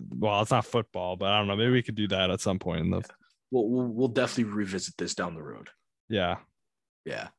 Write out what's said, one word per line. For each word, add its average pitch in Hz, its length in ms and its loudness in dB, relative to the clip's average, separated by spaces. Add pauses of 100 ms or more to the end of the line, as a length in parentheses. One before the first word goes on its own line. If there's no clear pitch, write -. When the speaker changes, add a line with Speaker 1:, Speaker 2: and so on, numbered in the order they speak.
Speaker 1:
well, 101 320 2
it's 110 100 2
not 120 140 4
football, 92 500 -2
but 98 160 0
I 104 80 4
don't 104 80 2
know. 101 80 0
Maybe 117 160 2
we 123 120 4
could 107 120 -6
do 104 140 0
that 92 200 2
at 92 120 0
some 95 180 0
point 85 220 -2
in 90 100 2
the 92 60 0
Speaker 2:
Yeah. - 180 -8 (360)
We'll, 117 180 2
we'll, 123 180 2
we'll 120 200 2
definitely 120 440 0
revisit 95 460 -4
this 87 160 -6
down 87 220 -4
the 80 80 -12
road. - 260 -14 (400)
Speaker 1:
Yeah. 90 280 0 (680)
Speaker 2:
Yeah, - 220 -8 (120)